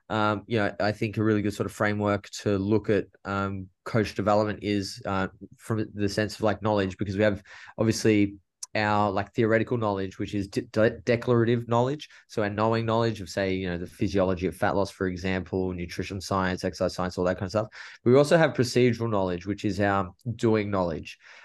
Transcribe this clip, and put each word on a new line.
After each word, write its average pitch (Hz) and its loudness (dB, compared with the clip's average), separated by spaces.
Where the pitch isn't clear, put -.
Um, 107 0
you 113 -2
know, 101 0
I 104 2
think 104 -6
a 110 0
really 107 2
good 101 -2
sort 101 -4
of - -6
framework 104 0
to 101 0
look 104 0
at, 98 2
um, 98 -4
coach 107 0
development 104 0
is, 101 -4
uh, 95 -2
from 107 -4
the 101 -2
sense 104 -2
of, - -10
like, 104 0
knowledge, 101 0
because 98 -4
we 104 2
have 104 2
obviously 107 2
our, 104 2
like, 98 -4
theoretical 113 2
knowledge, 98 -2
which 104 -6
is 101 -4
de-, - -2
de-, 110 2
declarative 117 2
knowledge. 123 0
So - -2
our 101 0
knowing 113 0
knowledge 110 0
of, 87 -10
say, 95 0
you 95 -4
know, 87 -2
the 87 -8
physiology 92 0
of 82 -4
fat 90 0
loss, 98 0
for 95 -4
example, 92 -2
nutrition 90 -8
science, 92 0
exercise 92 -2
science, 90 -4
all 92 0
that 90 0
kind 101 -4
of 90 -8
stuff. 110 0
We 120 6
also 147 6
have 160 4
procedural 120 2
knowledge, 95 -2
which 101 -4
is 101 -2
our 98 2
doing 110 2
knowledge. 90 -2